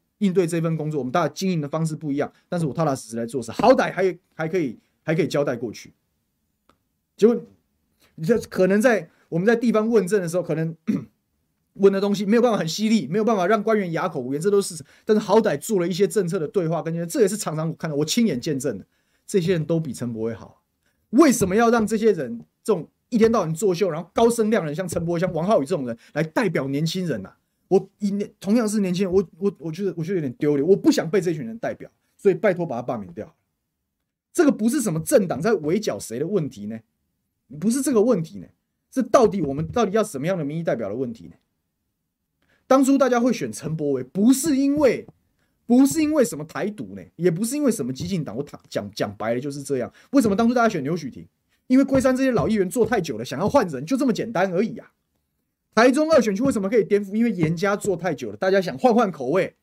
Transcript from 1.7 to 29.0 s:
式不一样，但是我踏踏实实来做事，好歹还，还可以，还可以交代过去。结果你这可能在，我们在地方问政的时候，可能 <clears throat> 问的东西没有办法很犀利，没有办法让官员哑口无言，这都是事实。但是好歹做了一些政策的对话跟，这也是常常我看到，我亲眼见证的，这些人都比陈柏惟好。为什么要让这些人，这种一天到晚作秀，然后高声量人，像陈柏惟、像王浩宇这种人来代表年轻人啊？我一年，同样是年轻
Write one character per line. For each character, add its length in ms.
式 120
不 160
一 60
样， 140
但 120
是 60
我 80
踏 120
踏 100
实 140
实 80
来 80
做 160
事， 100
好 220
歹 180
还， 240
还 120
可 120
以， 180
还 140
可 80
以 40
交 160
代 120
过 160
去。 200
结 80
果 160
你 100
这 160
可 260
能 120
在， 300
我 120
们 60
在 100
地 160
方 180
问 180
政 140
的 80
时 80
候， 60
可 120
能 200
<clears throat> 480
问 180
的 80
东 140
西 120
没 100
有 60
办 100
法 60
很 100
犀 220
利， 180
没 100
有 60
办 120
法 120
让 160
官 140
员 140
哑 160
口 120
无 140
言， 80
这 100
都 100
是 80
事 60
实。 100
但 120
是 40
好 200
歹 180
做 220
了 80
一 40
些 160
政 200
策 100
的 100
对 200
话 140
跟， 260
这 140
也 60
是 80
常 200
常 140
我 40
看 160
到， 60
我 100
亲 220
眼 120
见 200
证 180
的， 80
这 160
些 120
人 120
都 140
比 120
陈 220
柏 100
惟 100
好。 280
为 220
什 180
么 60
要 160
让 160
这 100
些 160
人， 320
这 80
种 160
一 80
天 140
到 100
晚 100
作 220
秀， 160
然 120
后 120
高 160
声 220
量 120
人， 120
像 120
陈 160
柏 120
惟、 40
像 140
王 140
浩 160
宇 20
这 100
种 120
人 100
来 80
代 260
表 200
年 180
轻 220
人 180
啊？ 100
我 220
一 100
年， 300
同 160
样 120
是 120
年 120
轻 140